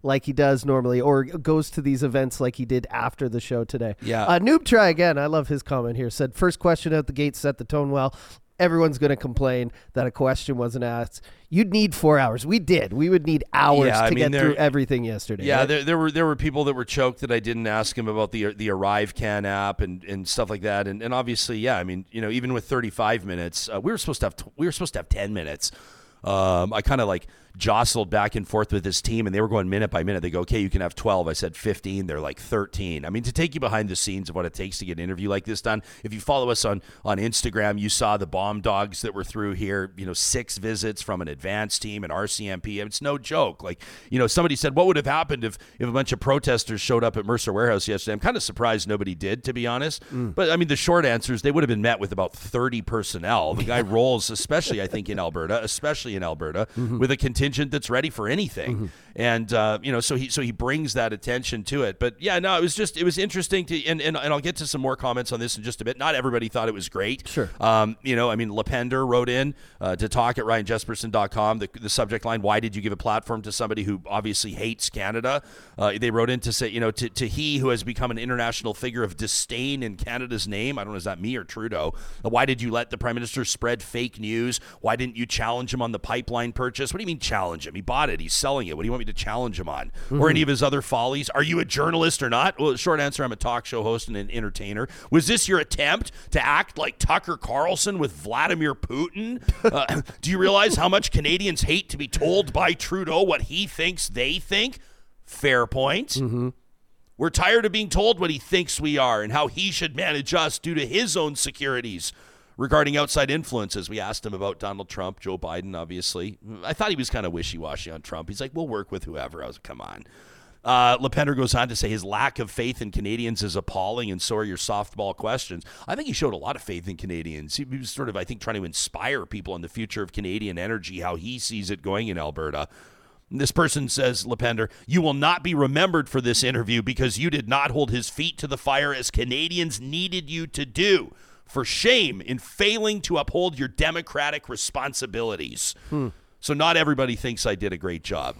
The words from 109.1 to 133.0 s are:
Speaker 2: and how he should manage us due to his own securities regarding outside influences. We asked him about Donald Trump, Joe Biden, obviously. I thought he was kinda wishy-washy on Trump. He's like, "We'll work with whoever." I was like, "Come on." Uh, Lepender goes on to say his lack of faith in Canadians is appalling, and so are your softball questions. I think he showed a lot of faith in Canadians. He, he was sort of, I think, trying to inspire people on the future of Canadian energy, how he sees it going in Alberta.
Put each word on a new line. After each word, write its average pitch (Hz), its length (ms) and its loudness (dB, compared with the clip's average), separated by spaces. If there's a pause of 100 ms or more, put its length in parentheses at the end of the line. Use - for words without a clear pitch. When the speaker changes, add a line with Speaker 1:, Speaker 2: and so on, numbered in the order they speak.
Speaker 2:
and 107 80 -4
how 147 160 2
he 185 240 -4
should 151 240 -4
manage 151 380 -2
us 160 260 2
due 165 160 -4
to 147 100 0
his 180 320 0
own 151 180 0
securities 123 760 -4 (460)
regarding 143 400 4
outside 143 320 2
influences. 107 600 -2
We 104 100 -6
asked 101 260 -8
him 104 80 -6
about 95 260 -4
Donald 98 300 -8
Trump, 95 300 -8
Joe 92 180 -6
Biden, 90 400 -8
obviously. 87 600 -6 (260)
I 139 100 -6
thought 214 160 -2
he 185 60 0
was 123 140 -4
kinda 104 200 -2
wishy-washy 82 640 -8
on 80 100 -14
Trump. 80 280 -10
He's 101 120 -10
like, 135 120 -8
"We'll 160 140 -6
work 104 240 -6
with 98 120 -6
whoever." 73 400 -10
I 62 40 -10
was - 100 -14
like, - 60 -20
"Come 62 180 -16
on." 50 240 -16 (600)
Uh, 123 340 6
Lepender 143 360 2
goes 127 200 2
on 127 140 2
to 113 60 -8
say 110 120 0
his 104 160 -2
lack 107 360 0
of 107 120 -6
faith 123 300 -4
in 104 100 -6
Canadians 113 520 -2
is 95 120 -4
appalling, 101 560 -2
and 90 100 -4
so - 140 -2
are 110 80 0
your 92 140 -4
softball 104 580 -4
questions. 104 480 -4 (240)
I - 80 -4
think 294 120 -8
he 240 60 -4
showed 127 200 0
a 87 40 -6
lot 98 180 -6
of - 60 -14
faith 87 280 -8
in 85 80 -8
Canadians. 80 580 -8
He, 143 140 -4
he 131 80 -8
was 123 140 -10
sort 131 180 -6
of, 98 80 -6
I 92 60 -4
think, 107 180 -10
trying 110 160 -6
to 95 80 -4
inspire 98 600 -4
people 95 280 -10
on 87 80 -8
the 82 80 -10
future 110 320 -6
of 92 100 -6
Canadian 98 460 -4
energy, 92 420 -6
how 87 160 -4
he 113 240 -10
sees 101 300 -6
it 92 120 -4
going 101 260 -2
in 90 100 -4
Alberta. 76 500 -6 (640)